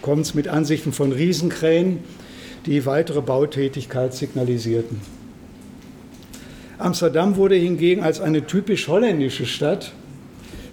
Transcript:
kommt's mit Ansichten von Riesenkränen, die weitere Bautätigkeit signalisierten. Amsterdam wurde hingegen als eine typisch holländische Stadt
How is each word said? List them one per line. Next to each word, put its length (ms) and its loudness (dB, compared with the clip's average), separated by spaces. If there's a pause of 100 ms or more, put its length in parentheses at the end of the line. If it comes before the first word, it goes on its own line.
kommt's 340 0
mit 140 0
Ansichten 440 0
von 200 0
Riesenkränen, 840 2 (680)
die 200 2
weitere 340 0
Bautätigkeit 920 0
signalisierten. 840 -2 (1800)
Amsterdam 580 2
wurde 180 6
hingegen 480 4
als 180 2
eine 260 2
typisch 420 0
holländische 580 2
Stadt 460 -2 (800)